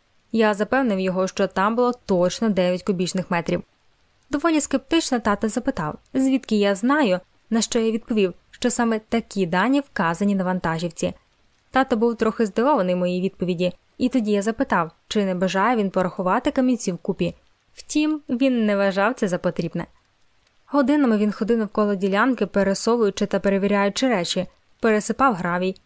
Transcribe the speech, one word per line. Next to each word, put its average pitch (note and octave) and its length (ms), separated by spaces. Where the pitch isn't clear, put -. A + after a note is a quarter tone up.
Я A3 220
запевнив G#3+ 460
його, F#3 280
що F#3+ 200
там G3+ 280
було A#3+ 180
точно F3+ 440
дев'ять F3+ 340
кубічних F#3 480
метрів. F3 320
Доволі D4+ 320
скептично C4+ 580
тато G#3+ 300
запитав, G#3 460
звідки C4 420
я G3+ 200
знаю, A#3+ 440
на A3+ 120
що - 180
я A3 120
відповів, G#3+ 420
що - 180
саме A3+ 300
такі A3 460
дані G3 340
вказані G3+ 560
на F#3+ 80
вантажівці. F3+ 680
Тато C4 260
був A#3 180
трохи A3 300
здивований G#3+ 500
моїй F3+ 260
відповіді, F3+ 520
і B3+ 120
тоді A3 220
я G3+ 100
запитав, G3 500
чи G#3 180
не F#3 100
бажає F#3+ 400
він G3+ 140
порахувати F#3 640
камінці B3+ 400
в F3 60
купі. F3+ 380
Втім, D4+ 560
він B3 360
не G#3 100
вважав G3 380
це A3 140
за F3 100
потрібне. E3+ 480
Годинами C#4 520
він G#3+ 140
ходив A3+ 260
навколо G#3 380
ділянки, G3+ 500
пересовуючи G3+ 800
та G3 140
перевіряючи G3 680
речі, F#3 400
пересипав A3+ 540
гравій, F3+ 420